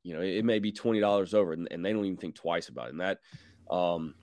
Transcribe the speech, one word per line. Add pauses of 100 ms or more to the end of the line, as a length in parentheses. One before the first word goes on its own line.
you
know,
it,
it
may
be
twenty
dollars
over,
and,
and
they
don't
even
think
twice
about
it.
And
that, (500)
um,